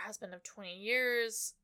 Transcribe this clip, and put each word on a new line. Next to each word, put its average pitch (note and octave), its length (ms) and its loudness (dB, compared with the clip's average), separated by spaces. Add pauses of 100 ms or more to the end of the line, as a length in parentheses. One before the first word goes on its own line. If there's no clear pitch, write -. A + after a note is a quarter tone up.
husband G#3 280 -8
of F3+ 100 -12
twenty F3+ 340 -10
years A#3 760 2 (100)